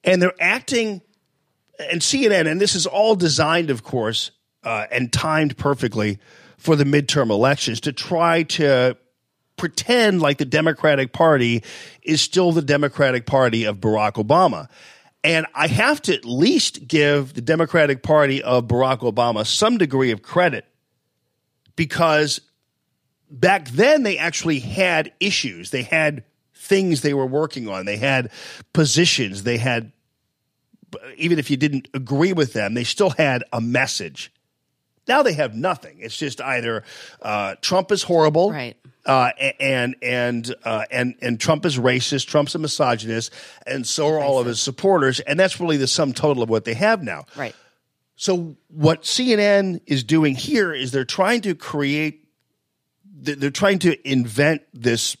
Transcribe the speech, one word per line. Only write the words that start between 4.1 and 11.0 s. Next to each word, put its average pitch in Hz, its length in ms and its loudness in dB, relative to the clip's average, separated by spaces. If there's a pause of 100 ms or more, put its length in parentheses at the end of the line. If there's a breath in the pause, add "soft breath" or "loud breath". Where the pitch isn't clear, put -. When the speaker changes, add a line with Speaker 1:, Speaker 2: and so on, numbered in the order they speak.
Speaker 1:
uh, 110 280 -4
and 127 200 -2
timed 156 460 0
perfectly 110 640 -2 (400 soft breath)
for 160 180 2
the 143 80 2
midterm 139 460 2
elections 113 500 0
to 143 140 -6
try 170 480 0
to 151 520 2 (600)
pretend 208 640 0
like 143 160 2
the 147 80 -4
Democratic 147 680 0